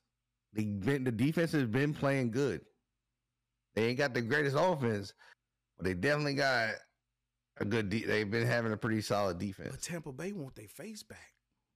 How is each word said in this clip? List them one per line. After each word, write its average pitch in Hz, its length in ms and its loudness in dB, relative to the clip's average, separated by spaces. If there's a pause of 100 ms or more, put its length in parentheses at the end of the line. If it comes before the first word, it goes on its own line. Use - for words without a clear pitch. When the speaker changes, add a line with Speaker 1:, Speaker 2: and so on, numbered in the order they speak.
(540)
Speaker 1:
They 107 100 0
been, 107 400 0
the 127 80 0
defense 151 400 2
has 143 140 2
been 135 280 2
playing 135 380 2
good. 117 300 0 (1120)
They 110 140 2
ain't 123 100 0
got 143 160 2
the 123 80 0
greatest 139 360 0
offense, 131 540 2 (640)
but - 100 -10
they 95 80 2
definitely 143 420 0
got 127 340 2 (880)
a - 80 -4
good 107 240 0
de-, 110 160 -2
they've 104 260 0
been 117 160 2
having 117 240 2
a 107 60 0
pretty 110 240 0
solid 101 360 0
defense. 95 340 -6
Speaker 2:
But 131 100 -12
Tampa 156 320 -8
Bay 165 180 -8
want 147 240 -10
their 104 140 -18
face 214 340 -14
back. - 300 -20 (420)